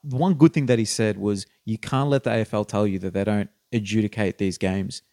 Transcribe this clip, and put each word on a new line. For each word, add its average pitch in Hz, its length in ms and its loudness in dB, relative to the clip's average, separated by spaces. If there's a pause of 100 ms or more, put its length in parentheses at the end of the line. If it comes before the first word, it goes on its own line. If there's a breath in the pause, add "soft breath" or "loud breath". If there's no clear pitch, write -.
one 151 320 0
good 156 180 6
thing 143 140 0
that 120 120 4
he 113 60 2
said 107 340 0
was, 101 280 -2 (180)
"You 110 140 -4
can't 139 320 -2
let 135 140 2
the 123 60 0
A 113 100 0
F 107 140 -4
L 104 100 0
tell 107 220 0
you 95 140 0
that 92 140 -6
they 98 100 0
don't 104 240 0 (240)
adjudicate 104 680 0
these 95 200 -2
games 95 420 -4 (120)